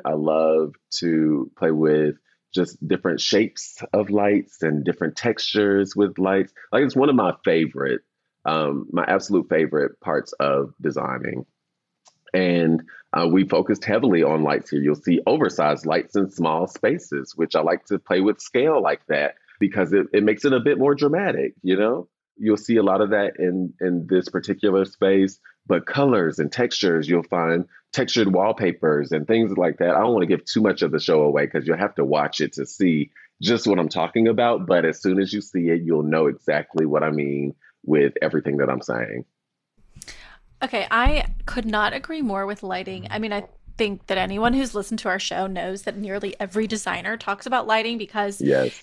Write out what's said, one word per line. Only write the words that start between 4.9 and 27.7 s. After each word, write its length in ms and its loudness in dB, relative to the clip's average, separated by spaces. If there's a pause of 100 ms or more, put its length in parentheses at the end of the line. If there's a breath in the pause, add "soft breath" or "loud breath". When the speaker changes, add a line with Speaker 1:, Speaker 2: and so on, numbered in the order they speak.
Speaker 1:
textures 800 0
with 200 2
lights. 360 0 (180 loud breath)
Like, 140 2
it's 100 -2
one 160 4
of 60 2
my 180 2 (100)
favorite, 580 0 (420)
um, 480 -2
my 160 -2
absolute 420 0
favorite 500 0
parts 340 -4
of 460 0
designing. 640 -6 (880)
And, 500 2 (300 loud breath)
uh, 140 0
we 220 4
focused 360 0
heavily 380 2
on 200 2
lights 280 -2
here. 100 0
You'll 140 2
see 320 2
oversized 600 0
lights 300 -2
in 140 0
small 360 -2
spaces, 720 -4
which 200 -2
I 60 4
like 240 0
to 120 -2
play 220 0
with 200 2
scale 420 0
like 240 -2
that 280 -2 (240 soft breath)
because 340 0
it, 200 4
it 100 4
makes 220 0
it 80 4
a 80 2
bit 180 2
more 160 4
dramatic, 680 0
you 140 2
know? 320 0 (280)
You'll 220 2
see 180 0
a 60 6
lot 180 2
of 100 2
that 280 0
in, 420 -2
in 260 -2
this 220 2
particular 560 0
space, 560 2 (260 soft breath)
but 200 0
colors 520 0
and 140 -2
textures, 560 0
you'll 140 2
find 420 0 (280 soft breath)